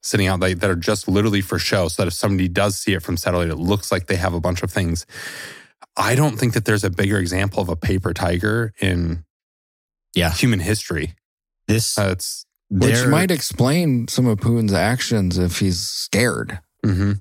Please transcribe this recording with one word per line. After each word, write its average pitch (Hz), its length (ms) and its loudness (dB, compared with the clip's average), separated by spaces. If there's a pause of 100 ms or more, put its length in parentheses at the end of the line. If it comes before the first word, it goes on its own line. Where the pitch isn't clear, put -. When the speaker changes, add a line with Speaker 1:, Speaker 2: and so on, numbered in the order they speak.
Speaker 1:
sitting 98 260 0
out, 92 140 0
like, 92 180 0
that 98 100 0
are 90 60 0
just 101 320 -2
literally 101 340 2
for 95 180 -4
show, 92 280 0
so - 160 -2
that 90 40 0
if 85 60 -4
somebody 95 360 0
does 98 280 0
see 98 160 -2
it 82 100 -2
from 90 140 -4
satellite, 87 320 0
it 78 100 -4
looks 98 320 0
like 90 160 -2
they 95 100 0
have 87 160 0
a 85 80 -2
bunch 90 200 -2
of - 100 -2
things. 85 340 -2 (880)
I 104 200 2
don't 135 220 2
think 120 180 0
that 113 100 -2
there's 107 180 2
a 98 60 2
bigger 98 300 0
example 95 420 -2
of 87 80 -2
a 85 60 -2
paper 92 380 -2
tiger 101 680 0
in 87 420 -2 (920)
Speaker 2:
Yeah. 85 180 2
Speaker 1:
human 113 260 2
history. 85 540 -4 (540)
Speaker 2:
This 110 300 0
Speaker 1:
Uh, 101 140 2
it's - 340 -8 (240)
Speaker 3:
Which 113 260 4
Speaker 2:
They're 123 140 2
Speaker 3:
might 180 200 4
explain 139 800 2
some 127 180 0
of 107 140 2
Putin's 113 340 2
actions 98 640 2
if 90 220 0
he's 92 200 2
scared. 98 800 -2 (240)
Speaker 1:
Mm-hmm. 101 380 2